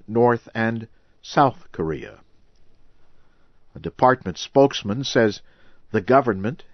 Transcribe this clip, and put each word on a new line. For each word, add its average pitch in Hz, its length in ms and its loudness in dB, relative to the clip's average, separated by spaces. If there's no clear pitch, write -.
North 117 480 0
and 113 320 -6
South - 500 0
Korea. 90 480 -8
A 131 40 -18
department 127 580 0
spokesman 139 680 0
says 113 380 0
the 110 100 -2
government 120 640 0